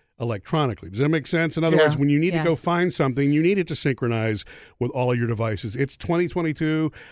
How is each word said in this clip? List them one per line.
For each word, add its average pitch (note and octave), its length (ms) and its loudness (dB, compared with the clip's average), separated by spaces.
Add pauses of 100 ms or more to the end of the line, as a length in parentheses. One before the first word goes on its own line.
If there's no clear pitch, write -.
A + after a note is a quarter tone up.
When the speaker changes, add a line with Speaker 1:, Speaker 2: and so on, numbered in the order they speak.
(200)
Speaker 1:
electronically. A#2 720 -2
Does G2 80 -12
that C#3+ 120 2
make D#3+ 180 0
sense? E3 300 0
In D#3+ 60 0
other E3 140 4
Speaker 2:
Yeah. D#3 60 6
Speaker 1:
words, D3+ 140 4
when C#3+ 120 2
you C#3+ 100 4
need E3+ 120 2
to E3 120 0
go E3 80 2
Speaker 3:
Yes. D3 80 0
Speaker 1:
find F3 320 0
something, C#3 400 0
you D3+ 120 4
need G3 160 2
it F3 80 -2
to - 80 -6
synchronize A2+ 680 -2 (360)
with A#2+ 100 -2
all B2+ 220 0
of B2+ 80 0
your A#2 80 0
devices. A2 480 -4
It's C3+ 200 -4
twenty E3+ 320 0
twenty-two. D#3 640 -2 (200)